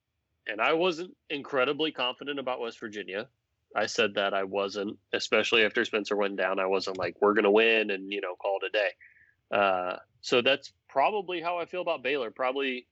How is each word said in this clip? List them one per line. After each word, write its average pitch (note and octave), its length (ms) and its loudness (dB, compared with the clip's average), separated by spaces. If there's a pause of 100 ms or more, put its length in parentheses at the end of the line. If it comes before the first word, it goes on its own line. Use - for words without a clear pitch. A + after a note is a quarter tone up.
(480)
and G#2+ 140 -6
I C3 120 4
wasn't F3 420 -2 (140)
incredibly C#3+ 640 -2
confident C#3 480 -6
about B2+ 220 -6
West A#2 180 -8
Virginia. G#2 480 -8 (460)
I G#2+ 120 0
said G#2+ 300 0
that G2 180 0
I G2 100 0
wasn't, G2 560 -4 (140)
especially A2 500 2
after G#2+ 220 2
Spencer G#2 320 -2
went G2+ 180 0
down. F#2+ 240 0
I F#2+ 60 2
wasn't F#2+ 320 0
like, F2 240 -6
"We're G#2 140 6
gonna G#2 140 6
win A2 400 6
and, G2 220 -6
you G2+ 80 -4
know, F#2 160 -6
call G2 260 -2
it F#2+ 40 -4
a F#2 40 -6
day." G2+ 200 2 (600)
Uh, F#2 460 2 (240)
so B2+ 220 2
that's C3+ 320 0 (160)
probably F3+ 500 0
how E3+ 180 -4
I E3+ 60 -6
feel F3+ 160 -8
about E3 240 -4
Baylor. B2+ 280 -2
Probably, C3 600 -4